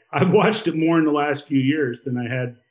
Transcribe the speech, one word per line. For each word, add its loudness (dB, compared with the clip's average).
I've 2
watched 2
it -2
more 2
in 2
the 0
last -2
few 0
years -2
than -6
I -6
had -6